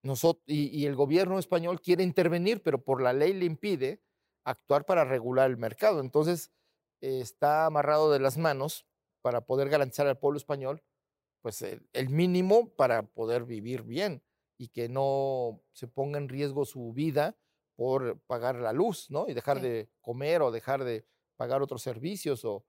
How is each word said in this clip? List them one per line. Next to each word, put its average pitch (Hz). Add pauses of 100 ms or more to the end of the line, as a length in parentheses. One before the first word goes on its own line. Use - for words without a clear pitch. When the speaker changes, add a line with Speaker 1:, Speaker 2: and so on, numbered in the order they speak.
Speaker 1:
Nosot-, 135
y, 147
y 147
el 143
gobierno 180
español 170
quiere 175
intervenir, 175
pero 139
por 131
la 123
ley 151
le 185
impide 160 (440)
actuar 147
para 170
regular 131
el 123
mercado. 117
Entonces, 151 (480)
eh, 135
está 147
amarrado 151
de 139
las 135
manos 151 (360)
para 120
poder 135
garantizar 143
al 135
pueblo 143
español, 139 (560)
pues, -
el, -
el 131
mínimo 185
para 120
poder 117
vivir 117
bien 135 (340)
y 120
que 117
no 135
se -
ponga 143
en 143
riesgo 139
su 117
vida 147 (380)
por 127
pagar 123
la 117
luz, 180
¿no? 165
Y 143
dejar 135
Speaker 2:
Sí. 131
Speaker 1:
de 113 (100)
comer 147
o 123
dejar 131
de 117 (300)
pagar 127
otros 135
servicios 135
o 104